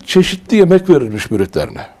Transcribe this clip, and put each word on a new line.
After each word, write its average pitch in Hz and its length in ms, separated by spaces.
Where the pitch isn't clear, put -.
çeşitli - 500
yemek 185 340
verirmiş 110 400
müritlerine. 95 500